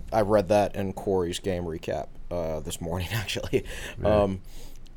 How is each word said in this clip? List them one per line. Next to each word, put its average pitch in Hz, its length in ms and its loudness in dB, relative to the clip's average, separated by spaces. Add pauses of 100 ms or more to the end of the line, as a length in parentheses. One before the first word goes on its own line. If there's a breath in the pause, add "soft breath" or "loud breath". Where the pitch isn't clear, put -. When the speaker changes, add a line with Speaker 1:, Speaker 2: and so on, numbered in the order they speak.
(120)
Speaker 1:
I 110 80 4
read 101 280 6
that 104 280 4
in 98 160 -2
Corey's 90 460 0
game 90 260 -2
recap, 82 440 -4 (220)
uh, 80 300 -2
this 80 180 -6
morning, 85 320 -2
<laughs> 107 40 -2
actually. - 500 0 (380 loud breath)
Speaker 2:
Yeah. 104 200 6
Speaker 1:
Um, 95 180 2 (560 soft breath)